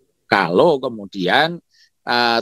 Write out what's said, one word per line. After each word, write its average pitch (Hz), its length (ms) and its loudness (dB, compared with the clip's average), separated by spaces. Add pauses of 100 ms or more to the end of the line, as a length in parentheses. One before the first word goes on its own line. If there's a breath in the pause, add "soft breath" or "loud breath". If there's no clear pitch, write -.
(300)
Kalau 110 480 2
kemudian, 117 800 -2 (480 soft breath)
eh, 120 360 0